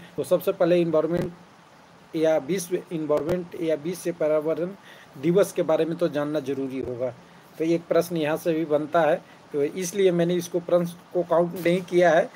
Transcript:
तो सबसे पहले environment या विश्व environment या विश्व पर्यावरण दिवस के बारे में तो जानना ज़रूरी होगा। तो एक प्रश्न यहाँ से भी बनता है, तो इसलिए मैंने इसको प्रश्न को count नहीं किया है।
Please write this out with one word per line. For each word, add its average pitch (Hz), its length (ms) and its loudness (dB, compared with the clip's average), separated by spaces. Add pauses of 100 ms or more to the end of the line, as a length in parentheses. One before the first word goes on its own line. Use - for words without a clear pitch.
(180)
तो 143 60 -4
सबसे 180 280 0
पहले 175 300 2
environment - 1300 -4
या 160 240 2
विश्व 175 380 -4 (140)
environment 156 680 -2
या 160 140 0
विश्व 170 360 -6
पर्यावरण 156 600 -2 (500)
दिवस 185 300 4
के 180 120 -2
बारे 156 220 2
में 165 120 -4
तो 170 100 0
जानना 147 320 -2
ज़रूरी 135 400 -4
होगा। 123 340 -6 (440)
तो 160 80 -4
एक 170 220 0
प्रश्न 170 300 0
यहाँ 156 200 0
से 165 160 -2
भी 160 120 -2
बनता 151 360 2
है, 143 140 4 (380)
तो 143 100 0
इसलिए 185 480 0
मैंने 175 240 2
इसको 175 240 -4
प्रश्न 175 260 2 (280)
को 175 100 0
count 175 340 0
नहीं 175 260 2
किया 175 280 4
है। 170 240 4